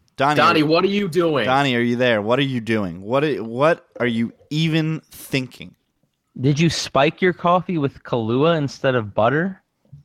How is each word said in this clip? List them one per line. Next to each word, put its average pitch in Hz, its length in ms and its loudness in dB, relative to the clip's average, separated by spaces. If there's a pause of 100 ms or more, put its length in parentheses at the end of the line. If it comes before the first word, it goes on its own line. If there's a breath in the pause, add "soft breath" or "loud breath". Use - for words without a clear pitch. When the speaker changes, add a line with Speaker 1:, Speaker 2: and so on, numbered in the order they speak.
(160)
Speaker 1:
Donnie, 147 220 0
Speaker 2:
Donnie, 156 260 4
what 160 200 2
are 190 40 0
you 202 200 -2
doing? 156 380 0
Speaker 1:
Donnie, 135 300 2
are 117 40 0
you 120 160 0
there? 120 280 2
What 120 160 0
are - 20 2
you 135 180 -2
doing? 101 440 -4
What 127 200 0
are, 120 200 -2
what 131 420 0 (140)
are 120 80 0
you 117 260 0 (160)
even 156 520 0 (100)
thinking? - 640 -8 (640)
Speaker 3:
Did 139 200 2
you 165 120 4
spike - 500 -2
your 180 120 2
coffee 175 440 0
with 139 240 -4
Kahlua 131 560 0
instead 135 380 -2
of 110 180 -4
butter? 151 460 0 (460)